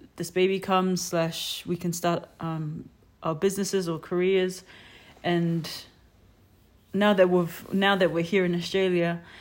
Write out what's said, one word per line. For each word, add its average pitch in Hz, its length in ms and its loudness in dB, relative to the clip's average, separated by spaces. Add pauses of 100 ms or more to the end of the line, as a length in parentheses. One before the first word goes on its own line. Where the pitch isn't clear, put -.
(180)
this 175 120 -8
baby 190 300 2
comes, 185 420 2
slash - 640 -4
we 175 100 -2
can 175 160 -4
start, 170 340 -2 (140)
um, 160 480 -6 (360)
our 165 100 -2
businesses 190 560 -2
or 160 80 -2
careers. 185 680 0 (600)
And 170 440 0 (1300)
now 208 200 4
that 185 160 6
we've, 175 440 0
now 196 220 4
that 180 160 4
we're 170 120 0
here 185 220 2
in 175 100 0
Australia, 175 680 0 (200)